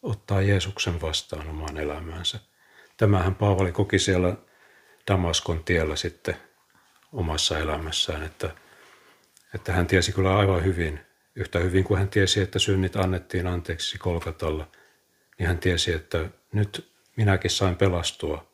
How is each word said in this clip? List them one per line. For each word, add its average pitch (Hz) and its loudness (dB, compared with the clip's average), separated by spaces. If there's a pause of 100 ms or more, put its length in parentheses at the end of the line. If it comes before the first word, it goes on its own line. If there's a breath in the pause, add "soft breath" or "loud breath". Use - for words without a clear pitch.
ottaa 101 0
Jeesuksen 95 0
vastaan 78 -6
omaan 76 -8
elämäänsä. 80 -6 (580 soft breath)
Tämähän 95 4
Paavali 95 2
koki 98 2
siellä 90 2 (760 soft breath)
Damaskon 85 0
tiellä 80 0
sitten - -6 (760 soft breath)
omassa 80 -2
elämässään, 78 -4
että, 80 -8 (1000 soft breath)
että - -6
hän 87 2
tiesi 90 4
kyllä 95 4
aivan 95 4
hyvin, 85 -2 (340)
yhtä - -4
hyvin 90 2
kuin 98 2
hän 98 2
tiesi, 101 2
että 95 -2
synnit 95 0
annettiin 92 -2
anteeksi 85 -4
Kolkatalla, 80 -4 (720 soft breath)
niin 92 -2
hän 87 2
tiesi, 87 2
että 80 -2 (280)
nyt 104 -2 (260)
minäkin 98 2
sain 90 2
pelastua 85 -2